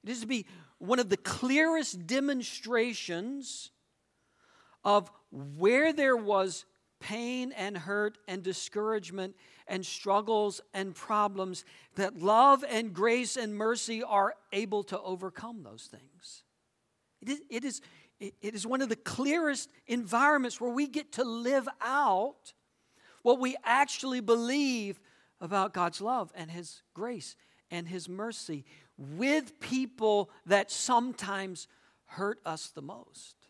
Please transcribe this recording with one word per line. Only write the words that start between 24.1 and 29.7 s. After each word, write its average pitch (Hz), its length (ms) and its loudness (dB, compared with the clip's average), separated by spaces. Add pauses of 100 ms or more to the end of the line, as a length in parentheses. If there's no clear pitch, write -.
believe 233 800 2 (400)
about 185 340 0
God's 170 260 0
love 220 340 -2
and 160 160 -12
His 170 320 -14 (120)
grace 196 420 -10 (340)
and 170 160 -8
His 175 220 -10
mercy 180 560 -8 (320)
with 226 640 0
people 220 680 0 (160)